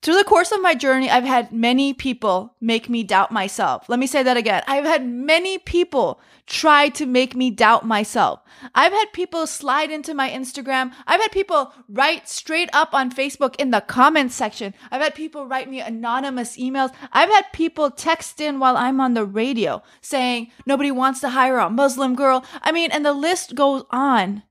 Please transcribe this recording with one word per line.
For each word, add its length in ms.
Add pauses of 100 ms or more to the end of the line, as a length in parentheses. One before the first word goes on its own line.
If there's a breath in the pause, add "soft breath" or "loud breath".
Through 140
the 80
course 260
of 100
my 140
journey, 340
I've 140
had 300
many 420
people 640
make 280
me 160
doubt 260
myself. 580
Let 120
me 80
say 160
that 120
again. 300
I've 180
had 220
many 520
people 640 (240 soft breath)
try 440
to 180
make 300
me 160
doubt 340
myself. 540 (340 loud breath)
I've 180
had 200
people 340
slide 460
into 200
my 160
Instagram. 640 (160 loud breath)
I've 140
had 100
people 420 (160 loud breath)
write 400
straight 440
up 200
on 200
Facebook 480
in 100
the 100
comments 540
section. 400 (160 loud breath)
I've 120
had 120
people 320
write 240
me 80
anonymous 800
emails. 340 (220 loud breath)
I've 180
had 220
people 360
text 520
in 180
while 180
I'm 240
on 140
the 100
radio 600 (160 soft breath)
saying, 500 (160 loud breath)
"Nobody 240
wants 300
to 80
hire 320
a 100
Muslim 460
girl." 280 (160 loud breath)
I 120
mean, 180
and 160
the 60
list 420
goes 380
on. 580